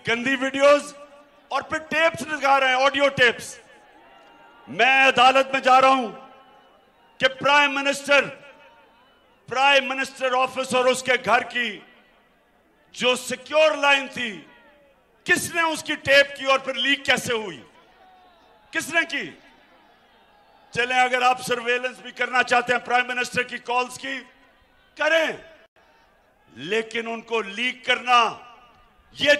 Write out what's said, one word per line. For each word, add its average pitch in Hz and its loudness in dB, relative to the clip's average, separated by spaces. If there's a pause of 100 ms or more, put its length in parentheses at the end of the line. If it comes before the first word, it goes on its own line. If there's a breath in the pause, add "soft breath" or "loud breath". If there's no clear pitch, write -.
गंदी 240 0
वीडियोज़ 277 2 (580)
और 269 -2
फिर 311 -8 (120)
टेप्स 320 0
दिखा 277 0
रहे 269 2
हैं, 254 0
ऑडियो 277 2
टेप्स। 247 0 (1080)
मैं 262 2
अदालत 262 4
में 269 -2
जा 254 6
रहा 262 6
हूं 254 2 (1120)
कि 262 2
प्राइम 277 2
मिनिस्टर, 277 0 (1300)
प्राइम 262 2
मिनिस्टर 262 -4
ऑफिस 254 -2
और 254 4
उसके 254 0
घर 240 0
की 240 -4 (1300)
जो 247 0
सिक्योर 302 0
लाइन 277 0
थी, 240 -8 (960)
किसने 339 -2
उसकी 302 -4
टेप 277 2
की 269 -8
और 269 2
फिर 262 -6
लीक 269 -2
कैसे 254 -2
हुई, 185 -8 (1120)
किसने 320 -2
की? 277 -8 (1500)
चलें, 247 -2
अगर 254 2
आप 247 0
सर्वेलेंस 240 -4
भी 240 -16
करना 247 -2
चाहते 247 0
हैं 240 -2
प्राइम 247 0
मिनिस्टर 247 -4
की 240 -10
कॉल्स 247 -4
की, 269 -10 (760)
करें, 302 0 (1160)
लेकिन 220 -6
उनको 226 -6
लीक 226 -6
करना 247 2 (960)
ये 294 4